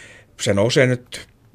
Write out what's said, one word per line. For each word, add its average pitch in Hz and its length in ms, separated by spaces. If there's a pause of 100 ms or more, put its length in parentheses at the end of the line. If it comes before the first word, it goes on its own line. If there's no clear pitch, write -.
(400)
se 101 140
nousee 120 320
nyt - 420 (260)